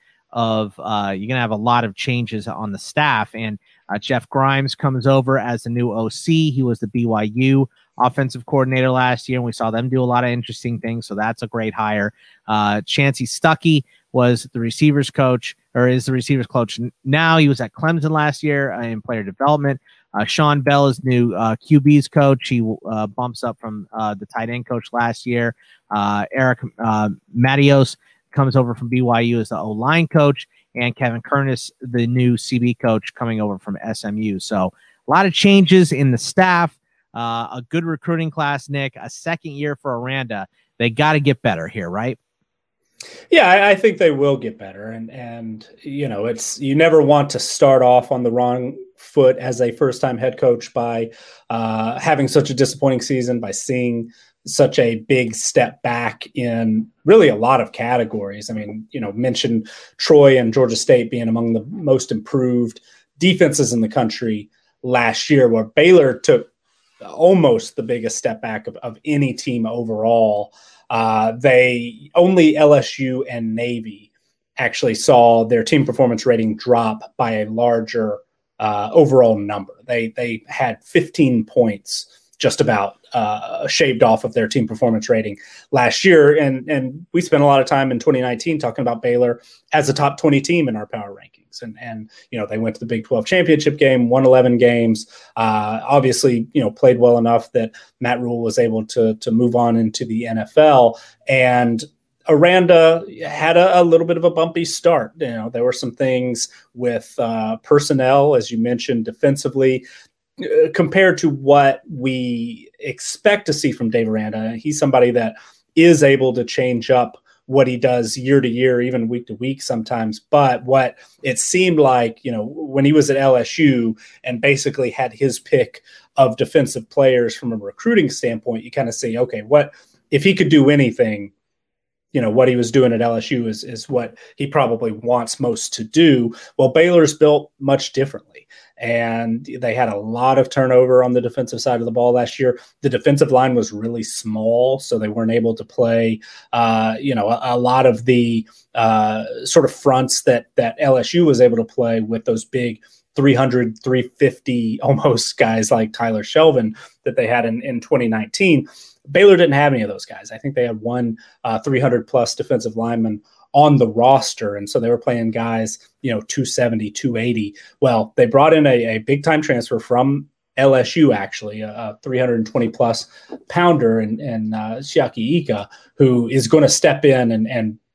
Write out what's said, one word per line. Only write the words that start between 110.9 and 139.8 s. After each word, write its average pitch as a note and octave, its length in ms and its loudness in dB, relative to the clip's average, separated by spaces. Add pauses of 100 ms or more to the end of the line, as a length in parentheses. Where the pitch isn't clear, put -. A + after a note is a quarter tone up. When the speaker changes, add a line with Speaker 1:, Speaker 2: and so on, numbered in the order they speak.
Speaker 2:
to E3 100 0
what C#3 600 2
we B2 800 -6 (100)
expect G3+ 640 -4
to D#3 60 -2
see C#3+ 200 -2
from A2+ 180 -4
Dave A2+ 180 0
Aranda. A2 480 -6
He's D3+ 220 -6
somebody C3 340 2
that A#2 220 -2 (420)
is D#3+ 260 6
able C3+ 300 4
to A#2+ 120 -4
change B2 460 -4
up B2 280 2 (260)
what C3 220 2
he B2+ 100 -4
does A#2+ 400 0
year C3+ 240 2
to C3 80 0
year, B2 320 0
even B2 260 -2
week A#2+ 200 -8
to G#2+ 80 -14
week C3 260 -8
sometimes. A2+ 580 -6
But B2+ 460 2
what B2+ 320 0 (260)
it C3 160 -4
seemed F3+ 400 0
like, B2 460 2
you B2 80 -6
know, G#2+ 120 -6
when C#3 420 -2
he D3+ 80 4
was D3 160 4
at C#3 80 0
L C3+ 180 4
S A2+ 220 -4
U A#2+ 400 2 (260)
and B2 160 -8
basically C#3 500 0
had B2+ 220 -6
his A#2+ 260 -2
pick - 440 -2 (340)
of B2+ 220 0
defensive B2 500 -2
players B2+ 480 0
from A#2 160 -8
a A2 40 -6
recruiting C#3 520 0
standpoint, A2+ 560 -6
you A#2+ 60 -20
kinda A#2+ 220 -4
see, A#2 260 -6
okay, B2 240 -4
what, C3+ 320 0 (360)
if D3 140 0
he F#3+ 100 4
could E3 140 0
do C#3+ 220 6
anything, A2+ 640 0 (800)
you C3+ 60 0
know, A2 100 0
what B2+ 160 4
he B2+ 80 2
was A#2+ 160 -2
doing B2+ 220 4
at A#2 100 0
L A#2 140 0
S A2 160 -8
U A#2 160 -2
is, G#2+ 160 -10
is A#2 240 -14
what A#2+ 280 -6 (200)
he C#3 100 -6
probably A#2 460 -2
wants A#2 480 -4
most A#2+ 340 -6
to A2+ 100 -10
do. B2+ 480 2 (240)
Well, C3 120 2
Baylor's E3 440 4
built D3 460 2
much C#3 340 -2
differently, - 540 -8 (300)
and A#2 680 -4 (140)
they A#2 160 -4
had B2 140 0